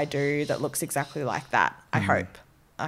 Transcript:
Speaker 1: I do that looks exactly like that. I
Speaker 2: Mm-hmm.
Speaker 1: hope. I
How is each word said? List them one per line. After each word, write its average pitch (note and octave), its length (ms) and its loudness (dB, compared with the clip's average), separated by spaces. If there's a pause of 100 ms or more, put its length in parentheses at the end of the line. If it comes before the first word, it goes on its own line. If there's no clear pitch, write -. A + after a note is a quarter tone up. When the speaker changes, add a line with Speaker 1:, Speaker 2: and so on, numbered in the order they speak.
Speaker 1:
I D3 40 2
do D3 400 0
that C3+ 180 -2
looks C#3 180 -2
exactly D3 440 -4
like B2 260 -2
that. G2 200 6 (220)
I - 60 2
Speaker 2:
Mm-hmm. G2+ 140 0
Speaker 1:
hope. F#2 260 0 (400)
I D#3 100 -2